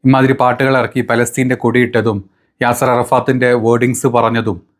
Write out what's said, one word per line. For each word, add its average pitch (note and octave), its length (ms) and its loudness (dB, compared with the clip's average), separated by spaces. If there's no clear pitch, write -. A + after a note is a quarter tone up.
ഇമാതിരി C3 380 2
പാട്ടുകൾ B2+ 360 0
ഇറക്കി A#2+ 240 -2
പലസ്തീൻ്റെ A#2+ 540 -2
കൊടിയിട്ടതും A#2 600 0
യാസർ B2 280 0
അറഫാത്തിൻ്റെ B2 640 0
വേർഡിങ്സ് A#2+ 540 0
പറഞ്ഞതും A2+ 500 0